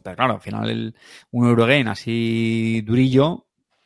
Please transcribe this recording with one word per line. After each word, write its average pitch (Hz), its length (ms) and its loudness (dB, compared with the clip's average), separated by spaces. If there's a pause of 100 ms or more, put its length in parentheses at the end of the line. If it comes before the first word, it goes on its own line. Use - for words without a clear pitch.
pero 90 120 -14
claro, 123 200 0
al - 60 -12
final 110 280 -6
el, 113 260 -8 (360)
un 120 160 2
Eurogame 120 420 4
así 113 920 -2
durillo, 131 640 0 (380)